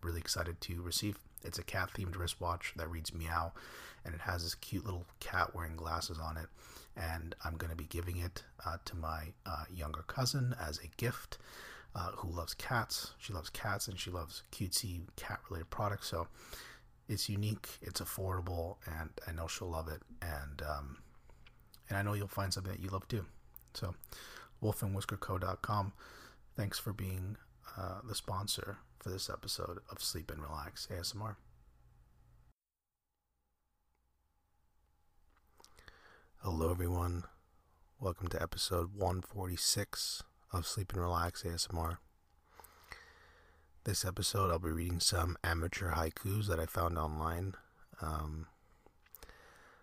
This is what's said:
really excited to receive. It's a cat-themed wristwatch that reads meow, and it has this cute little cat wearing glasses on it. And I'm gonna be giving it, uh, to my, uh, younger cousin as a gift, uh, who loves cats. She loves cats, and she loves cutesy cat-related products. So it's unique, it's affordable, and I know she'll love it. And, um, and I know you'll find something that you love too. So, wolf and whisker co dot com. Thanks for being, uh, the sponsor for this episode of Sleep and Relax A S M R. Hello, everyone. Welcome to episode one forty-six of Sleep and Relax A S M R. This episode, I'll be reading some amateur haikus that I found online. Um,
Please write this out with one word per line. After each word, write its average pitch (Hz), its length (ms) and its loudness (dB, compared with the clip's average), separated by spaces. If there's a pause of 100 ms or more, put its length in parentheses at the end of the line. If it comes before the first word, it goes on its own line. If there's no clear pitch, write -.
really 85 160 0
excited 82 420 0
to 87 200 -2
receive. 95 360 0 (260)
It's - 140 -4
a - 60 -4
cat-themed 92 520 0
wristwatch 87 600 0
that 80 120 -2
reads 82 240 -2
meow, 82 380 2 (540)
and 87 80 -4
it 82 80 -6
has 87 220 2
this 87 100 0
cute - 320 -2
little 90 200 -2 (140)
cat - 360 4
wearing 80 200 -2
glasses 82 440 0
on 80 180 -2
it. 80 80 -4 (500)
And 82 480 -2
I'm 80 140 0
gonna 80 180 0
be 80 100 -4
giving 87 320 -2
it, 85 260 -2 (200)
uh, 82 220 -2
to - 100 -4
my, 80 380 -2 (120)
uh, 80 280 -2
younger 80 300 -2
cousin 127 580 4
as 76 160 0
a - 100 -8 (100)
gift, - 420 0 (560)
uh, 87 160 0
who - 180 -4
loves 85 240 -2
cats. - 640 2
She - 160 -6
loves 82 160 -4
cats, - 380 0
and 95 120 -4
she - 120 -4
loves 85 400 -4
cutesy 87 500 0 (140)
cat-related - 560 -4
products. 101 360 0
So 85 200 0 (840)
it's 107 180 2
unique, 104 540 0
it's - 180 -4
affordable, 90 840 0
and 78 240 -2 (180)
I 87 40 -2
know 82 160 0
she'll 87 240 -2
love 80 160 2
it. 78 160 -4 (180)
And, 71 400 -2
um, 71 380 -2 (920)
and 98 80 2
I 98 60 4
know 104 100 4
you'll 101 140 2
find 98 260 0
something 92 180 0
that 90 100 -4
you 95 80 -2
love 95 180 0
too. 104 180 0 (480)
So, 87 220 -2 (640)
wolf 107 200 4
and 101 140 4
whisker 98 220 0
co 95 200 0
dot 92 240 0
com. 101 300 4 (640)
Thanks - 240 0
for 107 140 -2
being, 95 420 0 (400)
uh, 92 260 -4
the 117 140 -6
sponsor 101 600 0 (200)
for - 120 -6
this 92 200 -2
episode 87 500 -2 (120)
of 104 100 -8
Sleep - 300 0
and 78 100 -6
Relax 76 480 -6
A 95 100 -2
S - 140 -2
M 101 80 -6
R. 107 140 -4 (4000)
Hello, 82 340 4
everyone. 87 540 4 (720)
Welcome 90 300 2
to - 120 2
episode 87 540 2
one 92 260 4
forty-six - 1040 2 (300)
of 87 120 4
Sleep - 280 0
and 92 80 4
Relax 87 420 4
A 90 60 0
S 85 200 2
M 90 80 0
R. 82 220 0 (1800)
This 101 220 4
episode, 95 440 6
I'll 85 100 6
be 87 100 2
reading 87 320 4
some 87 420 6
amateur 85 480 2
haikus 87 560 2
that 82 140 4
I 80 60 2
found 85 300 4
online. 80 580 2 (460)
Um, 78 460 0 (1400)